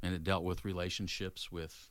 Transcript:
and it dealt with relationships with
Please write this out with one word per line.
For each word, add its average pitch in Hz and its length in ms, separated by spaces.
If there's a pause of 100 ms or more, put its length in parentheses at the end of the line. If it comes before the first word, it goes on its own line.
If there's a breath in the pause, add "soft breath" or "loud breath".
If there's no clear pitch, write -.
and 90 120
it 80 80
dealt 92 180
with 90 220
relationships 92 880
with 80 380